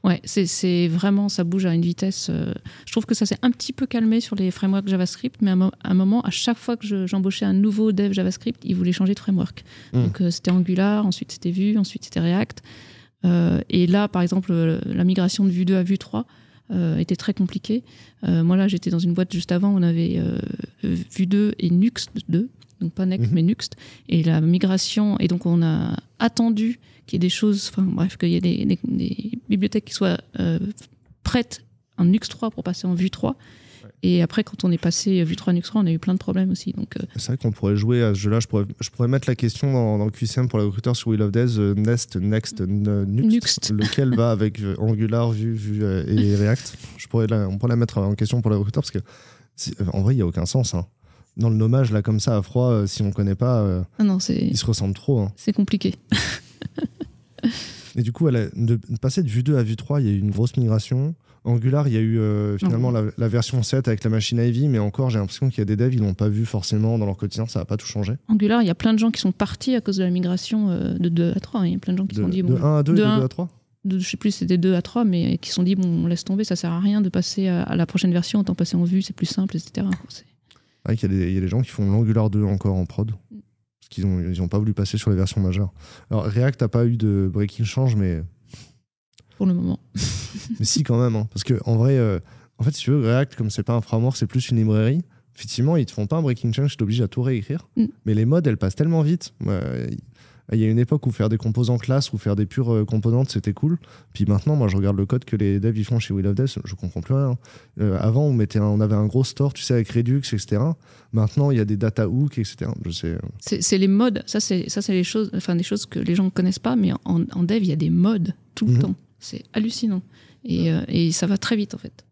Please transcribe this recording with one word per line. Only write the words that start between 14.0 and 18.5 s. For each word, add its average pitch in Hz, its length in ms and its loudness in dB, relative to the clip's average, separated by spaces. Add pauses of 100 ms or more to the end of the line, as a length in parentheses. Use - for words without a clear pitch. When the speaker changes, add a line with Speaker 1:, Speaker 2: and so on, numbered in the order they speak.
Speaker 1:
par 180 140 0
exemple, 180 300 -2
euh, 165 320 0
la 180 200 -2
migration 185 400 2
de 190 60 4
Vue 180 140 0
deux 190 120 2
à 185 80 2
Vue 190 140 0
trois, - 280 -8 (440)
euh, 170 280 0
était 170 180 0
très - 180 -4
compliquée. 214 480 -2 (420)
Euh, 170 200 2
moi, 180 120 4